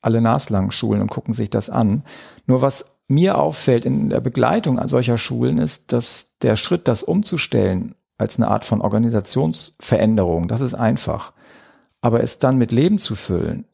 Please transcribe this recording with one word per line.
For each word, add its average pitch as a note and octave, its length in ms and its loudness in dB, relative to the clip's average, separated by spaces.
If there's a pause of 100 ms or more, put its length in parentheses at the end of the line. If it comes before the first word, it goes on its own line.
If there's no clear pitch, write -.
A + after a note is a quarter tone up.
alle A#2 200 2
naslang A2+ 480 2
Schulen G#2 320 0
und G#2 80 -2
gucken - 240 -6
sich A2 160 -4
das G#2+ 220 -4
an. A#2 320 0 (420)
Nur B2+ 160 2
was C3+ 240 -2 (220)
mir E3 320 4
auffällt C3+ 440 2
in C#3 260 0
der A#2+ 120 0
Begleitung B2+ 560 0
an B2+ 120 -4
solcher B2 280 2
Schulen B2 400 -2
ist, - 340 -4
dass - 360 -2 (160)
der A2+ 120 4
Schritt, - 320 -2
das A#2 140 0
umzustellen A2 960 -2 (240)
als - 180 -2
eine A#2 100 2
Art G#2+ 160 0
von - 180 0
Organisationsveränderung, A2 1700 0
das A2+ 140 -2
ist A#2+ 140 -4
einfach. - 580 -2 (680)
Aber A#2 200 2
es - 160 -2
dann C3 200 2
mit A#2+ 140 2
Leben E3+ 280 2
zu - 160 -4
füllen E2+ 580 -4